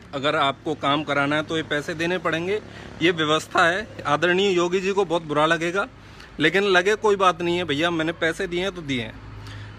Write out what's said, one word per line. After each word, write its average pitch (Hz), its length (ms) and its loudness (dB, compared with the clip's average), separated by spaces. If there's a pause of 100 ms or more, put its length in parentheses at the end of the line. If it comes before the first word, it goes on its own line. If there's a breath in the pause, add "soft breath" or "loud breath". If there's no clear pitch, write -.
(140)
अगर 143 220 0
आपको 143 400 0
काम 147 280 0
कराना 143 320 0
है 156 80 0
तो 160 140 -4
ये 156 60 -2
पैसे 151 300 -4
देने 170 240 -2
पड़ेंगे, 175 440 -2 (400 loud breath)
ये 165 100 4
व्यवस्था 156 560 2
है। 196 340 -4
आदरणीय 175 500 2
योगी 175 280 2
जी 190 120 -2
को 196 140 2
बहुत 170 160 0
बुरा 151 240 2
लगेगा, 170 420 0 (520 loud breath)
लेकिन 165 240 4
लगे 190 320 4
कोई 208 200 2
बात 185 260 2
नहीं 175 160 0
है 180 60 -2
भैया, 160 280 0
मैंने 165 200 -2
पैसे 170 360 -2
दिए 175 140 -4
हैं 190 140 -4
तो 180 60 -12
दिए 135 200 -4
हैं। 110 240 -12 (520 loud breath)